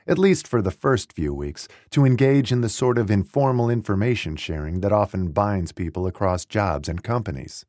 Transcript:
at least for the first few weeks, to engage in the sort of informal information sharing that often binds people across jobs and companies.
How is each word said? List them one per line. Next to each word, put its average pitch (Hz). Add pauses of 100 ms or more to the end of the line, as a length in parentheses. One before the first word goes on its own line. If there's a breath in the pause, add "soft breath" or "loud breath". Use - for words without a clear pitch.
at 185
least 190
for 120
the 95
first -
few 73
weeks, 71 (240 soft breath)
to 143
engage 135
in 123
the 117
sort 120
of 104
informal 120
information 104
sharing 80
that 101
often 95
binds 98
people 90
across 92
jobs 87
and 85
companies. 110